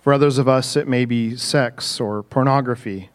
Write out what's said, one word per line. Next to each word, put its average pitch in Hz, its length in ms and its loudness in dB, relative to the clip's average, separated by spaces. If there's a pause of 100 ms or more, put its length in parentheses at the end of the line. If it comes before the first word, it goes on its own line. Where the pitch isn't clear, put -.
For 139 140 4
others 139 240 2
of 131 100 2
us, 131 260 2
it 147 140 0
may 127 160 2
be 117 320 -2
sex - 640 -4
or 104 220 -4
pornography. 123 920 -2